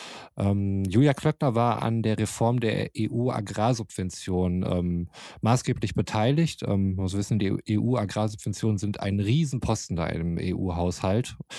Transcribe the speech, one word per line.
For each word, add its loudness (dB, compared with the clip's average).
Ähm, 2
Julia 6
Klöckner 0
war 2
an 0
der 0
Reform 0
der -2
E-U-Agrarsubvention, -2
ähm, 0
maßgeblich 0
beteiligt. 0
Ähm, 2
man -2
muss -2
wissen, 0
die 0
E-U-Agrarsubventionen 0
sind -4
ein 0
Riesenposten 0
da 0
im -2
E-U-Haushalt. -2